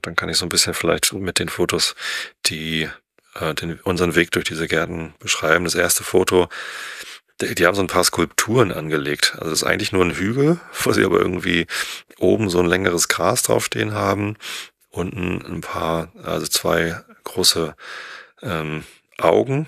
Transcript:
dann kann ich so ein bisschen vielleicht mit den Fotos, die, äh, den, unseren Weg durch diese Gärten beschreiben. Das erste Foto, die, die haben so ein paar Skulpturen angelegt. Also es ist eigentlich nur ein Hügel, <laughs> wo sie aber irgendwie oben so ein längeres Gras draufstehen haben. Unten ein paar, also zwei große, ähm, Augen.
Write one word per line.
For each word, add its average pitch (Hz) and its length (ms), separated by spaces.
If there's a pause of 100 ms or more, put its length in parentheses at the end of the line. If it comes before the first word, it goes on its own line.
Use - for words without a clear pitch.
dann 85 140
kann 85 140
ich 82 80
so 92 80
ein 85 40
bisschen 87 240
vielleicht 82 400
mit 95 260
den 90 100
Fotos, - 460 (500)
die, 80 440 (460)
äh, 80 180
den, 82 280
unseren 87 340
Weg 85 160
durch - 140
diese 80 220
Gärten 82 520
beschreiben. 82 460
Das 82 100
erste - 280
Foto, 92 440 (960)
die, 92 140
die 90 100
haben 92 100
so 98 60
ein 90 60
paar 90 160
Skulpturen 107 680
angelegt. 73 680
Also 80 140
es 76 100
ist - 60
eigentlich 92 240
nur 92 140
ein 85 100
Hügel, 139 440 (120)
<laughs> - 120
wo 123 100
sie 104 100
aber 92 160
irgendwie 92 480 (500)
oben 101 320
so 87 100
ein 90 60
längeres 87 420
Gras 104 360
draufstehen 110 500
haben. 104 420 (540)
Unten 90 560
ein 85 160
paar, 82 500 (100)
also 80 260
zwei 85 540 (220)
große, 85 520 (680)
ähm, 80 420 (340)
Augen. 123 500